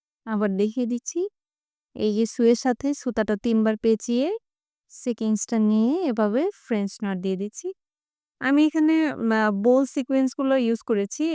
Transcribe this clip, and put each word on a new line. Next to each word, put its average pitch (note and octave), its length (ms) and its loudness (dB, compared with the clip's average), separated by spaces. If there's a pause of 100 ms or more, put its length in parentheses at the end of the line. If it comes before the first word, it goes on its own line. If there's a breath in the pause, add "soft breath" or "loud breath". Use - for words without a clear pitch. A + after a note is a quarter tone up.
(260)
আবার G#3+ 300 0
দেখিয়ে A3 300 0
দিচ্ছি, A#3+ 340 -4 (760)
এই G#3+ 160 0
যে A3 140 2
সুইয়ের A#3 320 4
সাথে C4 360 -2
সুতাটা A3 420 -2
তিনবার A3 400 0
পেঁচিয়ে A#3+ 500 0 (680)
সিকোয়েন্সটা A3 680 -2
নিয়ে A3 340 4 (100)
এভাবে A3+ 400 0 (140)
ফ্রেঞ্চ G3+ 340 -4 (100)
নট G3 180 -4
দিয়ে F#3+ 180 -4
দিচ্ছি। G#3 320 -8 (720)
আমি C#4 240 2
এখানে, D#4 300 4 (380)
আ, A3 80 2 (160)
বোল B3 300 4
সিকোয়েন্সগুলো C4+ 720 0
ইউজ A#3 260 0
করেছি, G3+ 400 -2 (120)